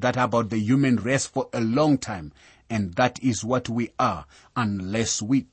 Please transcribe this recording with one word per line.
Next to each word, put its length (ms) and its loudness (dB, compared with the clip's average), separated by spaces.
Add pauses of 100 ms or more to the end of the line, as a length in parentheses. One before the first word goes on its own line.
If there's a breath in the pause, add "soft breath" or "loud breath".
that 160 0
about 340 0
the 80 -2
human 380 4
race 300 -2
for 260 -4
a 80 -2
long 380 4
time, 340 -10 (360 soft breath)
and 260 -2
that 280 0
is 220 0
what 240 -2
we 300 -2
are, 280 -2 (300 soft breath)
unless 680 -2
we 200 2 (100)